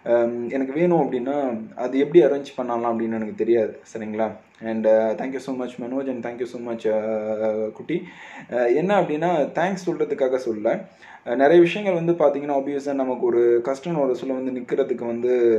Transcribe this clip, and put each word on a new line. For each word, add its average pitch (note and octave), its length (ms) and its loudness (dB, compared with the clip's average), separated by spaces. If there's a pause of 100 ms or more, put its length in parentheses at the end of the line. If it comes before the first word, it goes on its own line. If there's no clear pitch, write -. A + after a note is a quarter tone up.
ஆம், A#2+ 440 2
எனக்கு C3+ 240 -2
வேணும் E3+ 280 4
அப்படின்னா, B2+ 600 -2 (140)
அது B2+ 240 -4
எப்படி D3+ 260 6
அரேஞ்ச் C#3 200 2 (120)
பண்ணலாம் A#2 440 -2
அப்படின்னு A2+ 140 -2
எனக்கு G#2+ 200 -4
தெரியாது, A2 440 2 (200)
சரிங்களா. G#2+ 320 -4 (300)
And, A2+ 260 -2
uh, A2 40 6
thank A2 420 2
you C3+ 40 -8
so C3 180 -8
much, B2 140 -6
மனோஜ், C3 400 -6
and A#2+ 180 -6
thank A#2+ 140 -8
you B2 40 -2
so A#2+ 160 -12
much, A2+ 360 -2
uh, G#2+ 760 -2
குட்டி. D#3+ 300 -6 (480)
Uh, A#2+ 240 2
என்ன F#3+ 260 2
அப்படின்னா, D#3 540 0
தேங்க்ஸ் F3+ 320 -2
சொல்றதுக்காக C#3 600 0
சொல்லல. A2+ 360 -2 (420)
Uh, A#2+ 120 -2
நிறைய D3 260 6
விஷயங்கள் E3+ 420 0
வந்து E3+ 80 2
பாத்தீங்கன்னா, D3 400 2
ஆப்வியஸா C#3 420 -2
நமக்கு B2+ 320 -2
ஒரு A#2+ 360 4
கஷ்டம் C#3 380 -4
வர B2+ 140 2
சொல்ல C3 200 -6
வந்து C3 260 -4
நிக்கிறதுக்கு C3 460 -2
வந்து A#2+ 240 -2 (280)